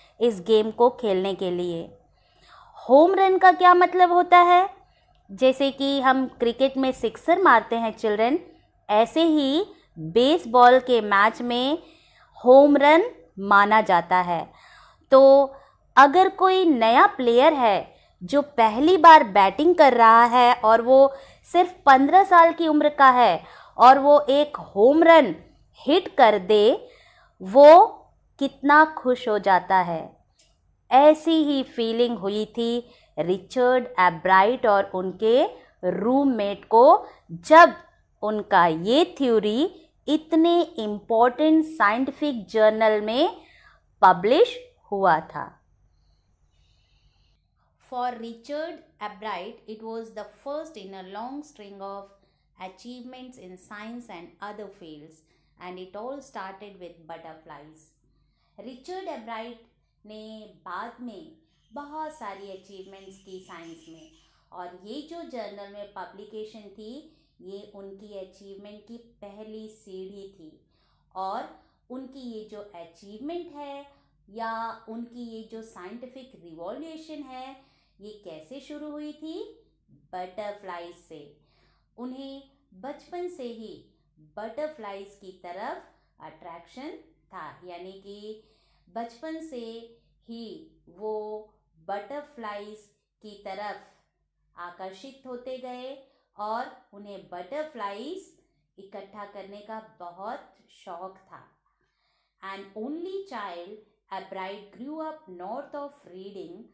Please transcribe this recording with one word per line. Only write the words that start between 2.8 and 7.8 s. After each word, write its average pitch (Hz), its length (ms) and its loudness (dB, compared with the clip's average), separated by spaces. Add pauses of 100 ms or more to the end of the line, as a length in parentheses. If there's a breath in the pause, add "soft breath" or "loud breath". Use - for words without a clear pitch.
होम 320 260 6
रन 381 220 2
का 370 140 6
क्या 359 220 4
मतलब 359 380 2
होता 349 260 4
है? 359 320 4 (640)
जैसे 262 400 0
कि 277 300 -4
हम 262 260 0
क्रिकेट 262 500 -4
में 262 140 -2
सिक्सर 311 500 -4
मारते 240 340 2
हैं, 226 160 -6